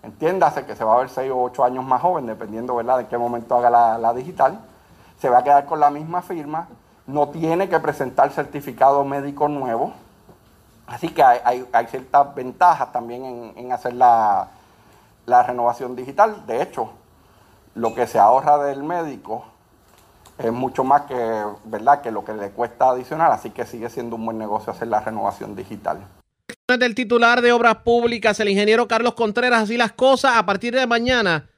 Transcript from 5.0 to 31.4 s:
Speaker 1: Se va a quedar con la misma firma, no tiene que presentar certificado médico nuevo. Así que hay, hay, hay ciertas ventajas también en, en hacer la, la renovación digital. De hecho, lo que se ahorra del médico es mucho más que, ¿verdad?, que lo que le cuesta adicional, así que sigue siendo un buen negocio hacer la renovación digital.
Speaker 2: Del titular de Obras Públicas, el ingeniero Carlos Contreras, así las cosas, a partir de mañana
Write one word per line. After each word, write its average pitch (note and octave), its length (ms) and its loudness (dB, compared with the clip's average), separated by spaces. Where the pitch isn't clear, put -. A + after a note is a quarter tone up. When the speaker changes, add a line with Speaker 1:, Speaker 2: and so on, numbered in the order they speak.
Speaker 1:
Se C3+ 80 0
va B2 100 6
a B2 40 2
quedar C#3+ 220 4
con D#3+ 140 -6
la C#3+ 120 4
misma D#3+ 320 -8
firma, D#3+ 460 -8
no C#3+ 220 0
tiene E3 420 -2
que E3 100 2
presentar C#3+ 520 0
certificado C#3 720 0
médico C#3+ 440 -4
nuevo. C3+ 460 -4
Así E3 220 -8
que D#3+ 120 -2
hay, B2 220 6
hay, B2+ 280 -2
hay A#2+ 140 2
ciertas C#3+ 480 0
ventajas C3+ 580 0
también A#2+ 340 -8
en, A#2+ 320 -14
en B2 140 -10
hacer A#2+ 220 -4
la, A2+ 540 4
la B2 160 6
renovación B2 520 -2
digital. C#3 520 0
De B2 160 -2
hecho, A2+ 260 -6
lo A2+ 180 -4
que A#2 140 -2
se A#2 100 -2
ahorra C3 400 4
del C#3 240 -4
médico D3 640 -8
es A2+ 120 -2
mucho B2+ 320 -4
más C#3 200 4
que, A2+ 400 -4
¿verdad?, A2+ 360 0
que A#2+ 80 -8
lo G#2 160 -6
que A2 80 -10
le G2+ 160 -8
cuesta A#2+ 400 -2
adicional, D3 420 0
así A2+ 200 -4
que A#2 160 -8
sigue A#2 240 -10
siendo A#2 240 -8
un A2+ 100 -8
buen A2+ 140 -6
negocio G#2+ 340 -6
hacer A#2 140 -8
la G#2+ 140 -2
renovación G#2 540 -6
digital. F#2+ 440 -10
Speaker 2:
Del B3 260 0
titular A#3+ 480 2
de A#3+ 100 4
Obras A#3+ 260 4
Públicas, A#3 640 0
el G#3 100 0
ingeniero G#3 380 2
Carlos A#3 280 0
Contreras, A#3 480 0
así G#3+ 120 -4
las A#3 160 0
cosas, B3+ 460 2
a G#3 80 2
partir G#3+ 300 -2
de C4 100 2
mañana A#3 720 0